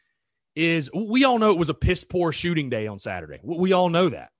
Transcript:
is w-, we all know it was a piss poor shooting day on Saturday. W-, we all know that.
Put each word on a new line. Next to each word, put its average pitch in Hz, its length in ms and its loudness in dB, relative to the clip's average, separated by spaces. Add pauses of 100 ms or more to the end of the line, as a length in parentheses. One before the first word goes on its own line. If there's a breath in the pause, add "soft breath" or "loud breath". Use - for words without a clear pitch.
(540)
is 160 360 0
w-, 208 200 -6
we 262 140 4
all 247 160 4
know 214 100 6
it 170 80 4
was 160 120 0
a 147 40 -4
piss - 300 -2
poor 175 280 -2
shooting 156 380 -2
day 107 160 -4
on 101 140 -10
Saturday. 85 380 -10
W-, 160 220 -8
we 185 120 2
all 180 160 4
know 170 200 2
that. 73 320 -8